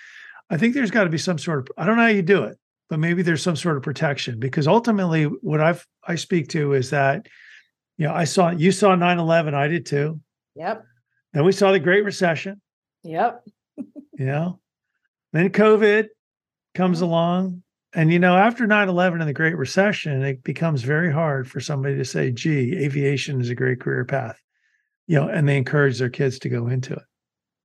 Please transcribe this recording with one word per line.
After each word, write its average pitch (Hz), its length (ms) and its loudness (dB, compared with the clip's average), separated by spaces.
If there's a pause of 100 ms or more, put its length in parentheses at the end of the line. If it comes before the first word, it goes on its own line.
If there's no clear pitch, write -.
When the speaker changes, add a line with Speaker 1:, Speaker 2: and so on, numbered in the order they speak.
(500)
Speaker 1:
I 185 60 -4
think 226 180 2
there's 254 160 -2
gotta 190 200 2
be 156 80 -2
some 170 200 -4
sort 160 200 -4
of, 131 180 -8
I - 80 -6
don't 214 120 2
know 233 60 4
how 233 60 4
you 202 140 2
do 170 220 4
it, 107 120 -10 (320)
but 160 100 -4
maybe 170 240 0
there's 175 200 0
some 175 140 -2
sort 160 200 -2
of 127 60 -6
protection, 135 580 -4
because 131 260 -2
ultimately 190 580 2
what 151 360 -2
I've, 165 260 0 (200)
I 170 80 -6
speak 170 340 -2
to 147 240 -2
is 131 180 0
that, 139 360 0 (680)
you 156 100 -2
know, 156 80 -2
I 170 100 -2
saw, 170 260 2
you 175 220 2
saw 190 220 4
nine 175 240 2
eleven, 160 360 0
I 143 140 0
did 156 180 -4
too. 151 340 -4 (360)
Speaker 2:
Yep. 175 280 -8 (480)
Speaker 1:
Then 147 120 2
we 190 80 6
saw 190 200 4
the 190 80 4
Great 185 240 2
Recession. 190 560 -4 (440)
Speaker 2:
Yep. 180 400 -4 (320)
<laughs> 294 80 -12 (340)
Speaker 1:
You 135 80 -4
know, 160 340 -4 (720)
then 170 160 2
covid 214 600 4 (680)
comes 180 240 0
Speaker 2:
Mm-hmm. 185 60 0
Speaker 1:
along. 180 580 -2 (320)
And, 160 180 4
you 175 60 4
know, 180 180 6
after 233 300 4
nine 208 220 4
eleven 175 320 0
and 156 80 -2
the 139 60 -4
Great 160 220 0
Recession, 151 640 0
it 135 200 -6
becomes 151 400 -4
very 151 300 0
hard 139 380 -2
for 135 100 -10
somebody 139 360 -4
to 139 80 -4
say, 143 260 -4
"Gee, 131 460 -2
aviation 139 640 -2
is 120 100 -4
a 123 40 -4
great 127 260 -2
career 131 240 -4
path," 127 340 -6 (680)
you 170 100 2
know, 139 120 2
and 156 200 0
they 139 80 2
encourage 135 420 0
their 127 100 -2
kids 131 320 -4
to - 80 -6
go 120 200 -4
into 127 260 -4
it. - 80 -12 (640)